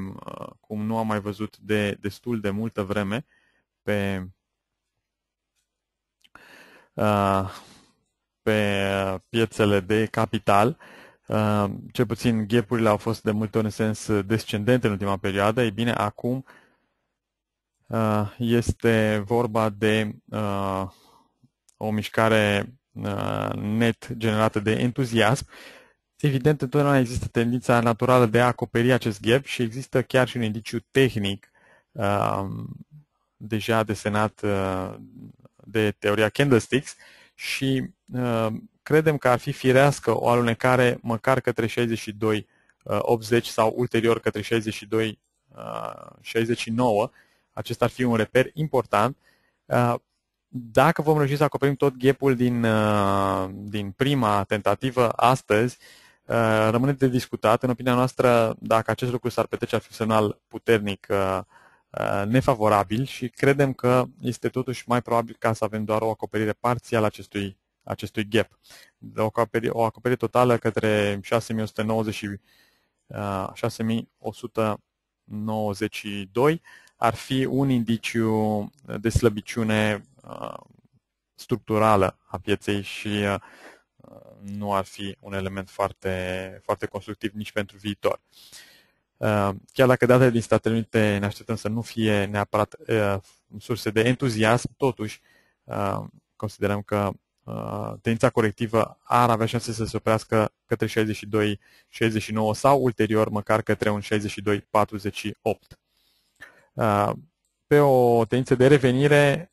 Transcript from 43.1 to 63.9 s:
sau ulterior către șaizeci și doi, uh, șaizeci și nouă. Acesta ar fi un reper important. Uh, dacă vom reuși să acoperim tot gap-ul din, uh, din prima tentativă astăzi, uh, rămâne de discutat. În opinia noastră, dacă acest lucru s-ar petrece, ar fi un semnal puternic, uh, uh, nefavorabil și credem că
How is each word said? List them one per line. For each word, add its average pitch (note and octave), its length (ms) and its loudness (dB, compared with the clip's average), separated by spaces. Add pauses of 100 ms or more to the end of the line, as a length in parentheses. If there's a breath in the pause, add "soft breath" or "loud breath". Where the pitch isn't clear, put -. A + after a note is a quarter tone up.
sau A2 280 2
ulterior A#2 440 2
către G#2+ 220 -2
șaizeci A2 320 -2
și - 120 -12
doi, A2 340 -2 (280)
uh, A1 600 -12 (140)
șaizeci A2+ 380 -2
și - 100 -8
nouă. A2+ 420 2 (420 soft breath)
Acesta - 320 -2
ar A#2 60 0
fi - 120 -4
un A#2+ 120 2
reper A2+ 380 2
important. C3 640 0 (480)
Uh, A#2+ 300 2 (520)
dacă B2+ 540 2
vom D3+ 160 2
reuși C#3+ 200 0
să D3+ 60 2
acoperim C#3 320 0
tot C3+ 220 0
gap-ul C3+ 380 2
din, A#2+ 280 2
uh, G2 920 2
din G2+ 380 -8
prima A#2 520 0
tentativă A2+ 680 0
astăzi, A#2+ 680 2 (480 soft breath)
uh, A2 440 2
rămâne A#2+ 220 2
de C3+ 160 0
discutat. A#2+ 560 0
În B2+ 60 0
opinia B2+ 240 -2
noastră, B2 680 2
dacă A2+ 320 0
acest B2 200 -2
lucru A#2+ 180 -4
s-ar - 160 -2
petrece, - 300 -4
ar A2 60 -2
fi - 80 -20
un - 60 -20
semnal G#2+ 520 0
puternic, G#2 640 0
uh, F#2+ 300 0 (500 soft breath)
uh, G2+ 360 -4
nefavorabil G#2+ 800 2
și - 220 -10
credem C#3 460 0
că B2 320 2 (160)